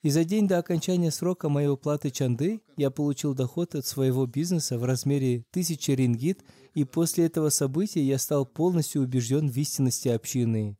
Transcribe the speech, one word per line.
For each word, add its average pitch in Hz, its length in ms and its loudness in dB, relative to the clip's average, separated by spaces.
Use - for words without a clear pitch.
И 151 80 2
за 156 120 4
день 202 240 2
до 185 120 4
окончания 175 520 0
срока 170 380 -2
моей 143 180 2
уплаты 143 460 -2
чанды 143 480 -2
я 139 160 0
получил 147 420 -2
доход 131 400 -4
от 143 100 -4
своего 131 420 0
бизнеса 147 520 -2
в 120 60 -2
размере 127 680 0
тысячи 170 400 -2
рингит, 131 540 0
и 147 100 2
после 165 400 0
этого 160 240 0
события 147 560 0
я 135 140 2
стал 143 280 0
полностью 160 560 0
убежден 127 480 0
в 117 60 -6
истинности 135 500 0
общины. 113 720 -2